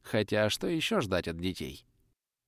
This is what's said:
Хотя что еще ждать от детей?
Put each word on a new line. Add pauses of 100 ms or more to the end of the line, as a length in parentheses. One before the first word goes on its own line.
Хотя
что
еще
ждать
от
детей? (640)